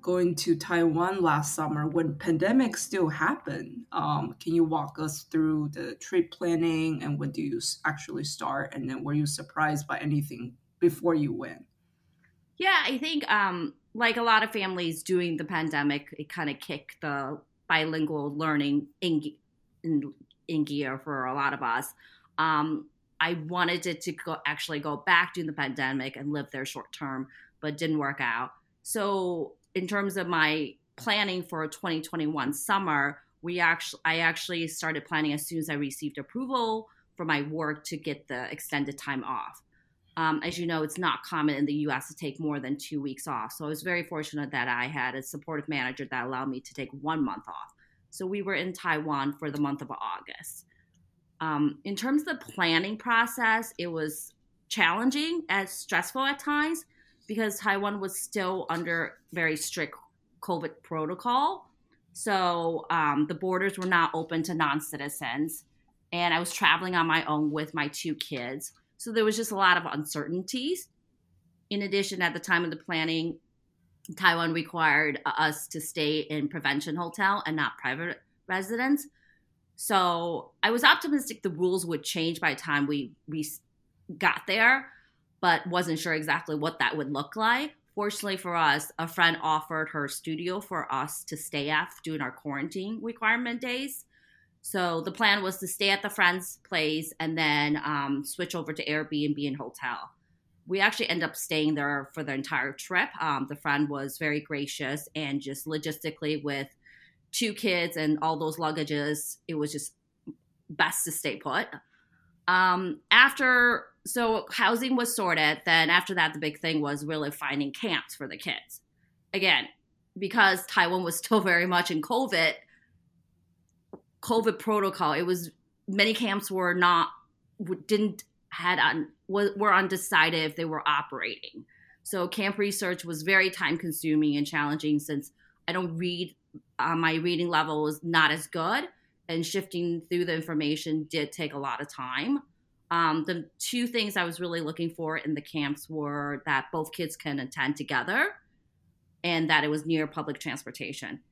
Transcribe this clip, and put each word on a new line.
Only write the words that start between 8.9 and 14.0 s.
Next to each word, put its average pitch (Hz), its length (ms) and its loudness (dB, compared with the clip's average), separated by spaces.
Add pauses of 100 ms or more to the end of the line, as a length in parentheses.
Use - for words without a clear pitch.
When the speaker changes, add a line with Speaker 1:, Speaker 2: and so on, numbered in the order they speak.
Speaker 1:
were 143 120 -2
you 151 100 4
surprised 151 600 -2
by 139 100 -2
anything 143 560 -2 (260)
before 170 360 4
you 147 180 0
went? - 320 -10 (920)
Speaker 2:
Yeah, 359 280 4
I 262 140 0
think, 311 320 -2
um, 185 420 2 (220)
like 233 220 4